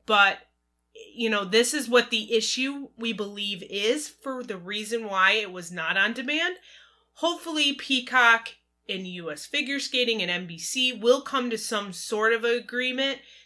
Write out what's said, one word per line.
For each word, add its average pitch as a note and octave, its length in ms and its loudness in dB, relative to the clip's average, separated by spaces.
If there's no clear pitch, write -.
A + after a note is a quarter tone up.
But, G3+ 320 6
you A3+ 160 -2
know, G#3 140 0
this A3+ 300 4
is C#4+ 160 -4
what A#3 200 4
the A3 240 -2
issue, C4 540 0
we A3+ 140 -4
believe, G3+ 580 -8
is A3 380 0
for C4 340 -8
the A3 160 -8
reason G#3 520 -6
why F#3+ 240 6
it G#3 180 -2
was F3+ 200 -10
not F3 260 -2
on G#3 160 4
demand. D4+ 420 -2
Hopefully, D#4 580 0
Peacock B3 800 2
and F#3+ 180 -6
U F3+ 260 -8
S D3 140 -10
Figure C#4 340 -2
Skating A#3+ 420 0
and F3+ 100 -2
N F3 160 -4
B E3 100 -14
C B3+ 360 -2
will A#3 280 4
come B3 280 -2
to A3+ 80 -2
some G3+ 360 -4
sort A3 400 0
of A3+ 120 0
agreement B3 720 -2